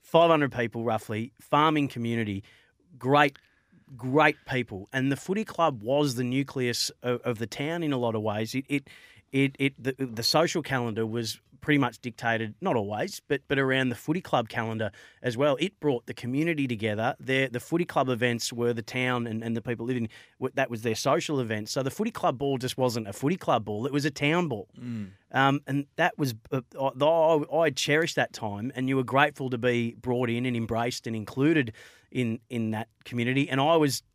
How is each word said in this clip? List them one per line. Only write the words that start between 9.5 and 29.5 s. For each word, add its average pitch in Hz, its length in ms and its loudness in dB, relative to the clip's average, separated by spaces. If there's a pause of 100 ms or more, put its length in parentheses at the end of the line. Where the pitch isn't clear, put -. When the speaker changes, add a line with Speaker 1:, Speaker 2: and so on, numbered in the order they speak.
Speaker 1:
it, 139 200 0
the, 131 160 -4 (120)
the 113 160 -8
social 160 400 2
calendar 117 440 -2
was 110 320 -4 (220)
pretty 147 180 4
much 123 220 2
dictated, 113 600 -2
not 175 160 2
always, 107 500 -2
but, 139 220 -2
but 139 100 2
around 131 300 2
the 120 60 -2
footy 160 260 -4
club 120 300 0
calendar 110 400 -2 (320)
as 120 140 -2
well. 139 240 2
It 185 200 -4
brought 139 240 0
the - 80 -12
community 143 560 -2
together. 110 500 -2
The, 131 300 0
the 117 120 -6
footy 175 260 -2
club 135 240 0
events 120 420 0
were 120 220 0
the 113 80 -6
town 127 440 -2
and, 113 160 -6
and 117 140 -4
the 113 60 -4
people 117 240 -6
living, 123 220 -2 (300)
w-, 127 180 -4
that 135 120 0
was 113 140 -8
their 117 120 0
social 147 460 0
events. 110 320 -4
So 135 100 -2
the 131 80 0
footy 226 200 -4
club 156 260 -2
ball 135 220 -2
just 123 180 -4
wasn't 117 320 0
a 101 60 -10
footy 156 220 0
club 120 280 0
ball. 107 220 -4
It 139 60 -4
was 143 120 0
a 156 60 0
town 156 380 0
ball. 110 200 -6 (100)
Speaker 2:
Mm. 113 340 -8 (200)
Speaker 1:
Um, 135 340 4
and 143 200 -2 (100)
that 170 220 0
was, 135 160 0 (180)
uh, 131 80 0 (180)
I, 135 260 0
I, 160 560 4
I 160 100 4
cherished 151 460 0
that 127 180 0
time, 107 400 -6
and 131 140 -2
you 135 80 2
were 131 80 2
grateful 139 440 0
to 123 100 -2